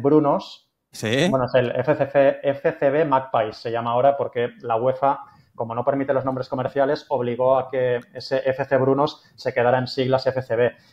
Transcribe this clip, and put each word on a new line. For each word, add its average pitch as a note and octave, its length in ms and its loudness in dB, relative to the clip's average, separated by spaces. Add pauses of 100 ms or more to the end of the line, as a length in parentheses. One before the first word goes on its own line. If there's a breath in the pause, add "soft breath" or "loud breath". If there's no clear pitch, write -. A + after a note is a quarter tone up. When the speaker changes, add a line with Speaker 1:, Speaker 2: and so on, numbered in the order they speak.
Speaker 1:
Brunos. D3+ 680 2 (200)
Speaker 2:
Sí. C3 380 0
Speaker 1:
Bueno, C3 160 0
es A#2+ 100 -2
el B2 240 2
F D3 160 0
C C#3+ 120 -2
C, C#3 360 2
F C#3+ 380 -2
C C#3 100 2
B D3+ 140 2
Magpies C3 540 -2
se A#2+ 120 -8
llama A#2 200 -4
ahora C3+ 260 4
porque A#2+ 320 -4 (140)
la A#2+ 140 -2
uefa, C3 440 0 (340 loud breath)
como A2+ 200 -8
no B2+ 100 -4
permite C#3 300 0
los B2+ 100 -2
nombres B2+ 240 -6
comerciales, C#3 640 -2
obligó B2+ 480 0
a B2+ 120 -4
que B2 300 -2 (140)
ese C3 340 -4
F C3 160 0
C C3+ 140 2
Brunos C3+ 440 2 (120)
se - 180 -8
quedara B2 260 2
en B2+ 100 -4
siglas C3 380 0
F B2+ 140 -2
C A#2+ 160 -4
B, A#2 160 2 (200 soft breath)